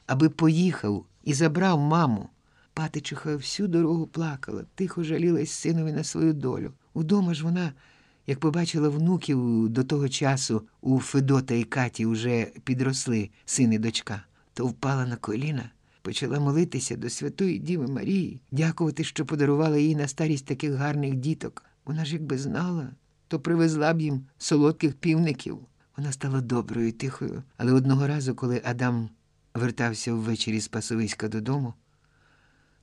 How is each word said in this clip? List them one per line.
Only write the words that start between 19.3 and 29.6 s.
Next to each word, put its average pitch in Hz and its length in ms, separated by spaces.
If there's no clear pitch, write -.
їй 151 180
на 143 120
старість 151 380
таких 139 280
гарних 143 420
діток. 147 480
Вона 156 200
ж, 143 80
якби 143 240
знала, 156 520
то 160 120
привезла 165 540
б 165 80
їм 139 240
солодких 151 560
півників. 160 680
Вона 143 140
стала 135 300
доброю, 113 500
тихою, 131 520
але 120 140
одного 135 360
разу, 135 280
коли 123 300
Адам 120 440
вертався 117 600